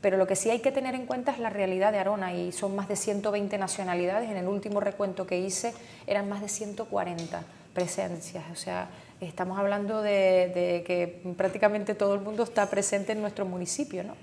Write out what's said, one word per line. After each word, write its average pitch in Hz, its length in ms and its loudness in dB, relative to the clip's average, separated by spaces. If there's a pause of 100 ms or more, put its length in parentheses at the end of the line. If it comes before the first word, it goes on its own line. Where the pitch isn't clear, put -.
Pero 190 160 4
lo 185 100 6
que 190 80 2
sí 220 160 2
hay 233 80 2
que 262 120 2
tener 262 220 -2
en 254 140 -6
cuenta 254 240 0
es 240 80 -4
la 226 100 -2
realidad 196 420 4
de 208 60 2
Arona, 190 340 0
y 175 200 -2
son 196 240 -2
más 196 120 -2
de 202 80 -2
ciento 202 360 0
veinte 202 260 0
nacionalidades. 190 720 0
En 202 80 -4
el 180 100 -2
último 202 320 0
recuento 196 460 -2
que 180 140 0
hice 196 340 -2 (320)
eran 202 240 0
más 202 120 -4
de 208 80 -6
ciento 208 360 -6
cuarenta 170 560 -4 (320)
presencias. 175 800 -4
O 165 40 -10
sea, 180 340 -4 (300)
estamos 185 380 -4
hablando 202 460 0
de, 190 500 6
de 175 320 2
que 175 500 -2
prácticamente 208 600 2
todo 202 180 4
el 202 80 0
mundo 214 220 -2
está 214 260 2
presente 196 440 0
en 214 80 -2
nuestro 208 240 -4
municipio, 180 580 -4
¿no? 208 200 -10